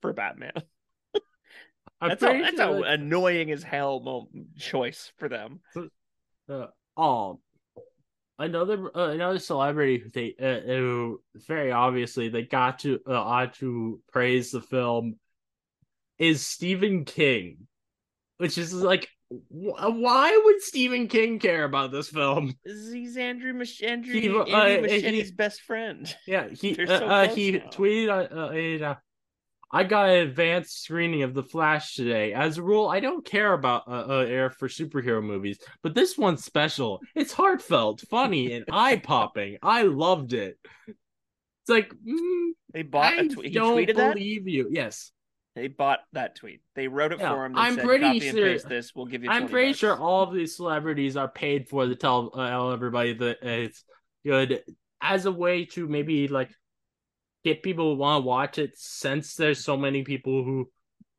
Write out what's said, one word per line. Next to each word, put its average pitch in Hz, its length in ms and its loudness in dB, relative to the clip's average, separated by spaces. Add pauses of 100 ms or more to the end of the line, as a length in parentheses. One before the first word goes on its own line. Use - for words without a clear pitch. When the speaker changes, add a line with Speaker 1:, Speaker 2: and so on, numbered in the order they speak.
Speaker 1:
for - 100 -4
Batman. - 420 -10
<laughs> - 1500 -12
Speaker 2:
I'm 170 80 0
Speaker 1:
That's 196 120 -2
a, 240 40 4
Speaker 2:
pretty 262 160 4
Speaker 1:
that's 349 140 -2
Speaker 2:
sure 190 200 2
Speaker 1:
a - 60 -2
Speaker 2:
that 147 180 0
Speaker 1:
annoying 165 520 0
as 143 100 -6
hell 139 380 -4
mo-, 127 280 -10 (300)
choice - 580 -6
for 151 140 -8
them. 120 300 -10 (120)
Speaker 2:
So, 170 160 -12 (640)
uh, 131 160 -10 (300)
oh, 120 440 0 (960)
another, 175 560 -2
uh, 175 160 0
another 180 280 -2
celebrity 139 600 0
who 110 120 -12
they, 117 280 -6
uh, 131 280 0
who 123 560 -2 (120)
very 151 380 -4
obviously 123 560 0
they 117 140 -2
got 127 380 0
to, 139 280 -2
uh, 131 60 -4
ought 123 400 0
to 117 460 -6 (120)
praise 123 380 2
the 123 100 -6
film 117 580 -2 (1000)
is 160 260 2
Stephen 185 600 -2
King, 117 600 0 (720)
which 175 200 -2
is 170 160 -6
like, 185 340 0 (220)
wh-, 123 180 -12
why 233 960 2
would 415 180 8
Stephen 247 460 0
King 226 300 2
care 170 260 2
about 135 280 0
this 147 160 -6
film? 139 460 0 (100)
Speaker 1:
He's 233 520 -12
Andrew 247 380 -6
Mach-, 247 280 -8
Andrew, 240 320 -4
Speaker 2:
He, 220 140 2
uh, 202 160 2
Speaker 1:
Andy 202 440 4
Speaker 2:
he 208 120 2
Speaker 1:
Machete's 214 300 -2
best 208 320 -4
friend. 220 520 -10 (120)
Speaker 2:
Yeah, 185 220 0
he, 190 260 -4
Speaker 1:
They're 180 120 -2
Speaker 2:
uh, 180 120 4
Speaker 1:
so 214 80 0
Speaker 2:
uh, 196 200 6
Speaker 1:
close 220 100 -2
Speaker 2:
he 202 160 0
Speaker 1:
now. - 180 -4
Speaker 2:
tweeted, 214 380 2 (720)
uh, - 20 -4
uh, 147 60 -4
uh, 139 40 -6 (800)
"I 165 120 4
got 202 260 6
an 175 180 6
advanced 165 560 0
screening 165 400 0
of 127 100 -4
The 135 80 -2
Flash 151 540 0
today. 113 360 0
As 151 260 0
a 175 40 -6
rule, 208 260 2
I 180 120 0
don't 302 240 -2
care 208 280 2
about, 131 360 0
uh, 123 200 -6
uh, 131 200 2
air 127 220 0
for 131 180 -8
superhero 127 540 -2
movies, 101 360 -6 (240)
but 160 140 -4
this 370 200 4
one's 190 280 2
special. 143 560 0 (160)
It's 311 160 -4
heartfelt, 147 760 2
funny, 190 440 0
and 120 140 -8
Speaker 1:
<laughs> - 40 -8
Speaker 2:
eye-popping. 127 920 2
I 226 200 4
loved 156 500 2
it." 101 260 -4 (280)
It's - 840 -12
like, 226 220 4 (140)
mm, 339 440 -2 (220)
Speaker 1:
They 165 100 -6
bought 147 360 2
a 370 40 2
Speaker 2:
I 339 60 4
Speaker 1:
tweet. 269 180 -8
He 147 80 -4
Speaker 2:
don't 226 220 4
Speaker 1:
tweeted 220 200 2
that? 254 180 4
Speaker 2:
believe 202 320 -4
you. 135 240 0
Yes. 135 400 -6 (460)
Speaker 1:
They 123 120 -6
bought 139 320 0 (120)
that 123 220 -6
tweet. - 280 -20 (120)
They 131 140 -6
wrote 147 240 0
it 170 80 -8
Speaker 2:
Yeah, 160 120 -2
Speaker 1:
for 135 140 -4
him. 131 80 -8
They 185 60 2
Speaker 2:
I'm 240 160 2
Speaker 1:
said, - 80 -2
Speaker 2:
pretty 269 220 4
Speaker 1:
"Copy 247 220 2
and 226 100 -2
Speaker 2:
sure, 202 140 4
Speaker 1:
paste - 160 -4
this. 120 260 -6
We'll 127 120 -10
give 123 160 -8
you 135 80 -2
Speaker 2:
I'm 240 120 2
Speaker 1:
twenty 254 100 -6
Speaker 2:
pretty 254 180 4
Speaker 1:
bucks." 269 80 -4
Speaker 2:
sure 214 180 2
all 185 280 2
of 180 100 -2
these 165 220 -4
celebrities 151 600 -2
are 139 120 -2
paid 143 400 -4
for 135 180 0
the 123 80 -2
tell, 123 400 2
uh, 131 140 -4
tell 123 240 -2
everybody 120 420 -2
that 120 260 -2
it's 117 440 -6 (420)
good 135 380 0 (360)
as 190 260 0
a 196 60 2
way 175 340 0
to 175 200 -8
maybe, 147 400 0
like, 135 240 -2 (920)
get 156 180 0
people 165 300 0
who 139 80 -2
wanna 143 240 2
watch 127 340 -2
it, 143 180 -4
since - 600 -6
there's 151 280 0
so 143 120 0
many 139 260 -2
people 135 400 -2
who 127 260 -4 (500)